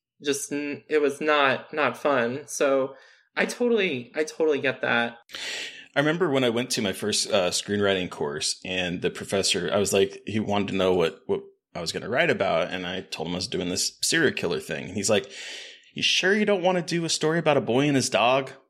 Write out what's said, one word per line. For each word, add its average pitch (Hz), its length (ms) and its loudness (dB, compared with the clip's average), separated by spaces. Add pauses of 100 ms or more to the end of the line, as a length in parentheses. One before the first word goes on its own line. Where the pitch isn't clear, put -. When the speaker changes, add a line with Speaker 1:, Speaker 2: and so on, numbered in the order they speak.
(240)
Speaker 1:
just, 139 280 -2
n-, 143 380 -6
it 151 120 2
was 139 200 0
not, 147 520 2
not 139 240 0
fun. 135 500 0
So 135 480 2 (400)
I 185 100 2
totally, 190 720 0
I 156 80 0
totally 156 360 0
get 131 220 -2
that. 120 360 0 (760)
Speaker 2:
I 139 40 2
remember 160 320 2
when 135 120 2
I 123 60 4
went 120 220 0
to 120 100 -2
my 95 120 0
first, - 360 -2
uh, 92 200 4
screenwriting 98 600 0
course, - 560 -4
and 90 360 -2
the 90 100 0
professor, 95 600 -2
I 101 60 4
was 98 160 2
like, 98 320 2
he 107 140 -2
wanted 101 300 0
to 98 60 -2
know 92 180 4
what, 82 320 0
what 98 160 -2 (340)
I 87 60 -8
was 82 100 -6
gonna 90 180 -8
write 151 200 2
about, 90 420 0
and 90 160 -6
I 92 140 -6
told - 260 -8
him 87 80 -4
I - 20 -2
was 90 100 -6
doing 90 220 -4
this - 320 -4
serial 151 320 2
killer - 260 -2
thing. 71 260 -8
And - 100 -12
he's 104 140 0
like, 104 200 2 (640)
"You 147 100 -4
sure - 300 2
you 208 120 2
don't 202 180 2
wanna 180 200 2
do 170 200 -2
a - 60 -2
story 160 300 0
about 151 180 4
a 135 40 4
boy 131 260 2
and 143 80 4
his 127 140 2
dog?" 127 420 2 (180)